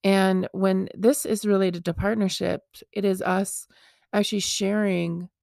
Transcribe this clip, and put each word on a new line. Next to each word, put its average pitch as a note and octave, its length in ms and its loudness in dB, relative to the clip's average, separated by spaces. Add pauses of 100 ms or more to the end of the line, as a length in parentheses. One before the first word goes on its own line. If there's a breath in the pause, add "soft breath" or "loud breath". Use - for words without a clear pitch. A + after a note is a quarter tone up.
And F#3+ 480 4
when F#3+ 420 0
this A3+ 320 2
is G#3+ 200 -2
related F#3+ 400 2
to E3+ 80 -2
partnerships, - 960 -2
it G3+ 140 -2
is F#3+ 160 0
us F#3+ 460 -2 (480 soft breath)
actually G#3 240 0
sharing F3+ 920 -2 (140)